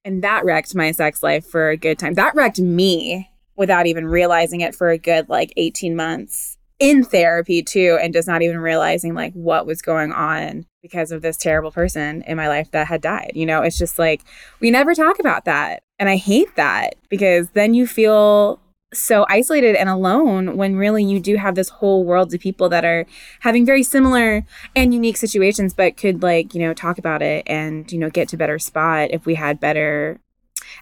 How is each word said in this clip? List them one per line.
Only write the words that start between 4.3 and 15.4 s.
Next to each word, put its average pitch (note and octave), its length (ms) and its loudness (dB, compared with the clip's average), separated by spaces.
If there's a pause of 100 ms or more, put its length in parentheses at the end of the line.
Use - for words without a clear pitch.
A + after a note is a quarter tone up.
it E3+ 140 -4
for E3+ 160 0
a E3 80 0
good, D#3+ 300 0
like, - 280 -2
eighteen E3 400 -4
months - 600 -8 (220)
in C#4 260 6
therapy E3+ 580 2
too, F3 380 2
and E3+ 120 -2
just E3 160 0
not E3+ 140 0
even E3+ 160 0
realizing, E3 560 -2
like, E3 180 -8
what E3 340 -2
was D#3+ 160 -8
going D#3+ 300 -2
on D#3 540 -6 (160)
because E3 280 -8
of D#3+ 120 -10
this D#3+ 140 -4
terrible D#3 360 -2
person D#3+ 560 -4
in D#3+ 80 -6
my D#3 100 -4
life D3+ 260 -4
that D#3 160 -2
had E3 120 -4
died. F3 340 -6
You D#3+ 120 -4
know, D#3+ 160 0
it's E3 160 -2
just E3+ 200 -4
like, D#3+ 240 0 (380)
we A#3 100 2
never C#4 240 4
talk D#4+ 240 2
about C#4 280 -2